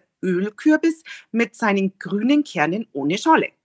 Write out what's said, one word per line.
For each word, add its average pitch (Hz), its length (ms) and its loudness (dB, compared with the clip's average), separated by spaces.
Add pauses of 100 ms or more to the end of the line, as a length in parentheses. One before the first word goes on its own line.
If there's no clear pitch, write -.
(220)
Ölkürbis 302 840 0 (280)
mit 226 240 -2
seinen 196 440 0
grünen 240 440 0
Kernen 180 480 -2
ohne 147 260 -2
Schale. 320 300 2 (180)